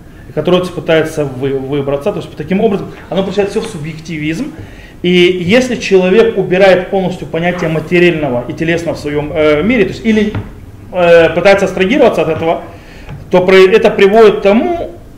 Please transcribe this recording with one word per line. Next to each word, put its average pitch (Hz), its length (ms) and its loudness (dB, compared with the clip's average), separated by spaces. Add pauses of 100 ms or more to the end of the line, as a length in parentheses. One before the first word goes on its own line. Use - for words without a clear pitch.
(300)
и - 20 -20
которые 175 300 0
он 180 60 -6
пытается 156 580 -2
вы-, 135 320 -4
выбраться. 139 540 -4
То 170 80 -8
есть - 180 -12
таким 185 240 -2
образом 196 300 -2 (180)
оно 185 140 -4
превращает 196 260 -2
все 220 120 -4
в - 40 -8
субъективизм. 160 880 -8 (480)
И 175 80 0
если 180 680 2
человек 190 640 2
убирает 185 540 2
полностью 180 360 -4
понятие 170 420 -4
материального 156 760 0
и 160 60 -10
телесного 165 420 -4
в - 40 -12
своем, 147 340 -4
э, 151 300 2
мире, 226 220 2
то - 40 -6
есть - 160 -10
или, 214 280 2 (600)
э, 170 400 6
пытается 190 320 2
абстрагироваться 190 560 0
от 151 80 -2
этого, 160 320 -2 (680)
то 180 140 4
при-, 190 260 6
это 214 200 2
приводит 202 480 4
к - 20 -8
тому, 285 380 2 (400)